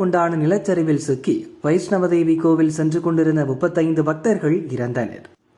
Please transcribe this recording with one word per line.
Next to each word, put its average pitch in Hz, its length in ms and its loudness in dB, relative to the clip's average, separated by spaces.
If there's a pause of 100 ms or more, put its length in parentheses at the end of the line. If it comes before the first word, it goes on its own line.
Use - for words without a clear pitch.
உண்டான 170 400 0
நிலச்சரிவில் 170 640 0
சிக்கி 135 280 -2 (300)
வைஷ்ணவதேவி 175 680 2 (100)
கோவில் 160 320 4
சென்று 156 220 0
கொண்டிருந்த 160 440 2
முப்பத்தைந்து 160 680 0
பக்தர்கள் 160 480 0 (200)
இறந்தனர். 120 500 -6 (300)